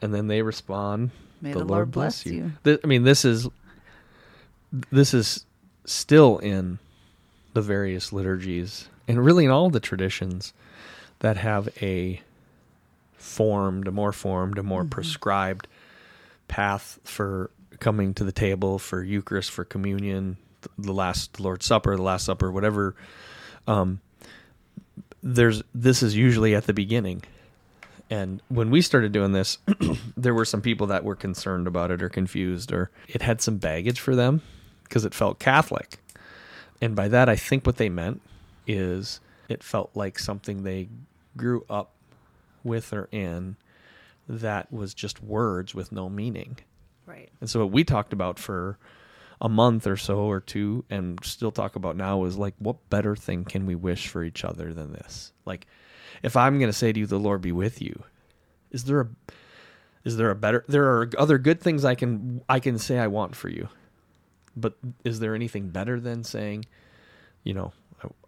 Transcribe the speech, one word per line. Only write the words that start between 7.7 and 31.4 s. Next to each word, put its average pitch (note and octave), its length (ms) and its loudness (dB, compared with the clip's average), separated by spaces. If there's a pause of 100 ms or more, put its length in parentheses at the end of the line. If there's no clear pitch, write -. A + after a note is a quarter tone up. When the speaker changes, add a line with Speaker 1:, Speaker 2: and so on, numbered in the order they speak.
Speaker 1:
liturgies F#2 760 -4 (200)
and A#2+ 160 2
really E3+ 220 8
in C3 60 6
all E3+ 180 4
the C3 100 2
traditions F#2+ 720 -4 (640)
that G#2+ 180 2
have G#2+ 300 0 (140)
a F#2 400 -2 (960)
formed, G2 680 -2
a F#2 40 -4
more G2+ 220 0
formed, F#2+ 440 -2
a G2 60 -4
more F#2+ 180 -2
Speaker 2:
Mm-hmm. D#3 80 -4
Speaker 1:
prescribed G2 800 -4 (800)
path G2+ 560 -4
for G2 460 -4 (300)
coming G2+ 360 2
to - 80 -2
the F#2+ 80 -2
table, F#2+ 480 0
for F#2 240 -6
Eucharist, G2 480 -2
for F2+ 140 -6
communion, G2 720 -4 (240)
th-, - 160 -16
the G2+ 160 -6
last F#2 460 -4
Lord's F#2 260 -4
Supper, G2+ 300 4
the F#2 60 0
Last F#2 240 0
Supper, F#2 260 0
whatever. G2+ 440 0 (720)
Um, F#2+ 340 2 (1200)
there's, A#2+ 400 4 (100)
this B2 300 4
is G#2 120 4
usually A2 400 6
at G2+ 100 2
the G#2 80 2
beginning. G2+ 500 -2 (840)
And G2 400 -4
when A2+ 220 2
we E3 100 8
started A2+ 300 4
doing G2+ 200 2
this, F#2+ 260 2 (300)
<clears throat> A#2 300 -6
there B2 160 2
were A2+ 120 2
some G#2 160 -2
people G#2+ 260 0
that F#2+ 160 0
were G2+ 120 -4
concerned F#2 520 -4